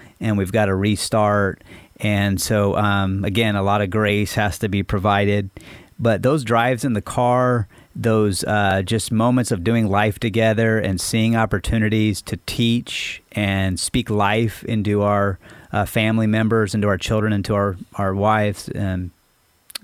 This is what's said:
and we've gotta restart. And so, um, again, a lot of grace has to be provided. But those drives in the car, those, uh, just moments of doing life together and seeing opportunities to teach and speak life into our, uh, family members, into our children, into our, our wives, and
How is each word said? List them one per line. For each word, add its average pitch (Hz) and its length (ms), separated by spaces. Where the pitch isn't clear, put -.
and 107 180
we've 92 140
gotta 104 240
restart. 104 840
And 101 400
so, 101 380
um, 98 480
again, 107 300
a 98 80
lot 101 180
of 98 80
grace 104 460
has 104 240
to 110 100
be 98 140
provided. 101 680
But 110 220
those 135 220
drives 117 420
in 127 80
the 104 80
car, 123 640
those, 110 460
uh, 98 400
just 107 280
moments 120 400
of 92 120
doing 113 240
life 104 320
together 110 600
and 95 220
seeing 113 340
opportunities 107 880
to - 240
teach - 760
and 98 480
speak - 300
life 107 560
into 104 360
our, 101 380
uh, 101 140
family 110 420
members, 110 480
into 104 120
our 98 100
children, 107 360
into 101 200
our, 101 220
our 95 180
wives, 104 560
and 92 420